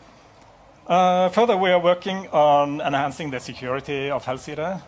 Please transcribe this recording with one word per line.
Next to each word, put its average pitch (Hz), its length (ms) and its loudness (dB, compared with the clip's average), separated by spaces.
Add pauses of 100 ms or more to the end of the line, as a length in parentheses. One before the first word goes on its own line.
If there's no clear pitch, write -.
(880)
Uh, 180 440 2
further, 220 260 4
we 185 140 2
are 180 100 4
working 180 480 0
on 147 540 4
enhancing 143 480 -4
the 127 100 -6
security 135 680 -6
of 131 140 -6
Helside. 151 640 -8